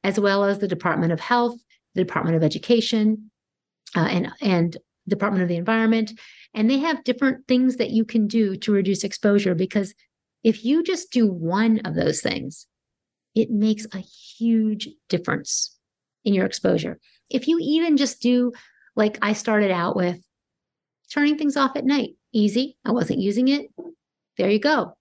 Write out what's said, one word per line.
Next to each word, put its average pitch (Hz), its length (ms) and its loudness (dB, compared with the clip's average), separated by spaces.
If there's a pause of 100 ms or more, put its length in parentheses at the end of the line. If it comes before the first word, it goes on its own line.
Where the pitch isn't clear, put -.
as 202 160 0
well 202 240 2
as 202 160 0
the 202 80 -2
Department 170 440 0
of 160 80 -2
Health, 240 400 0 (340)
the 185 100 0
Department 165 320 -2
of 160 80 2
Education, 220 840 0 (680)
uh, 165 140 2
and, - 220 -2 (100)
and 175 360 2 (300)
Department 202 360 0
of 175 60 -2
the 170 80 -2
Environment. 226 540 0 (440)
And 220 120 2
they 269 120 2
have 311 240 -2
different 262 440 -2
things 254 280 2
that - 160 -2
you 220 140 2
can 220 220 0
do 202 300 0
to - 140 -2
reduce 196 320 0
exposure, 202 500 2
because 190 400 -2 (500)
if 220 220 0
you 302 160 2
just 349 300 -4
do 233 160 4
one 190 580 0
of 160 80 -4
those 160 280 0
things, - 440 -6 (720)
it 220 160 0
makes 214 420 0
a 190 60 -10
huge 220 880 -4 (200)
difference - 680 -4 (480)
in 202 100 0
your 190 120 2
exposure. - 540 -2 (280)
If 262 200 -4
you 330 120 2
even 311 380 2
just 262 240 -2
do, 247 300 2 (440)
like 214 280 0
I 208 100 0
started 208 380 0
out 175 240 -2
with, 180 240 -2 (920)
turning 294 260 2
things 294 200 0
off 269 180 0
at - 100 -6
night, 277 260 0 (200)
easy. 214 540 0
I - 60 -2
wasn't - 280 0
using 202 280 0
it. 285 240 -2 (680)
There 190 120 2
you 214 100 4
go. 277 420 0